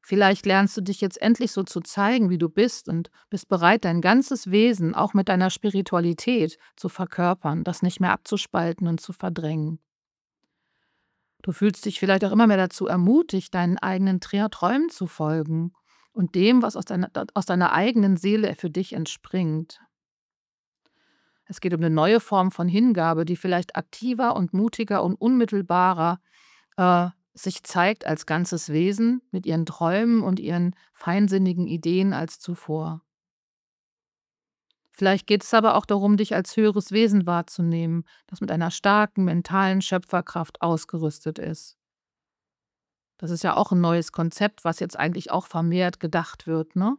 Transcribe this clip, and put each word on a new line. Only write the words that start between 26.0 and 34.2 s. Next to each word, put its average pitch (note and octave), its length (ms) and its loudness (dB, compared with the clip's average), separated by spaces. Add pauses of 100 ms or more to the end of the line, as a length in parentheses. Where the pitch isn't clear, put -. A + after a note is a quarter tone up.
äh, F3+ 320 4 (240)
sich - 320 -8
zeigt F#3+ 400 0
als D#3 200 -4
ganzes E3+ 440 -4
Wesen G3+ 520 0 (100)
mit F#3 140 -6
ihren D#3+ 200 0
Träumen G3+ 580 0
und F#3 160 0
ihren F3 340 -2 (200)
feinsinnigen F#3 720 0
Ideen F3 460 0
als D3+ 260 -8
zuvor. D#3+ 640 -8 (1900)